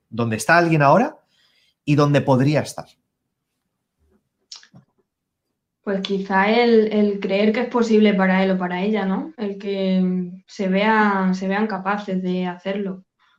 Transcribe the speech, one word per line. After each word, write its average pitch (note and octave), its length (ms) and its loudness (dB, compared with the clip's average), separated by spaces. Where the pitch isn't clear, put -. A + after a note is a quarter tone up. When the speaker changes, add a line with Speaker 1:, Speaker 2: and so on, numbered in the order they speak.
Speaker 1:
donde A2+ 260 -4
está E3 220 2
alguien D#3+ 240 2
ahora F#3 360 4
y D3 120 2
donde C#3+ 260 4
podría C3+ 380 2
estar? - 260 -10
Speaker 2:
Pues G3 180 -4
quizá G3 500 0
el, A#3 420 4
el G#3 280 0
creer G3+ 320 0
que B3 80 -4
es A#3+ 80 -4
posible G#3+ 460 2
para F#3+ 280 2
él F#3+ 100 0
o F#3 60 0
para F3+ 240 -6
ella, G#3 220 -2
¿no? G3+ 320 -4
El G3+ 220 -8
que F#3 760 -2
se F#3+ 220 -6
vea-, G3 680 2
se F#3+ 120 -6
vean G3+ 200 -2
capaces F#3+ 560 -6
de F#3 240 -4
hacerlo. F#3+ 580 -8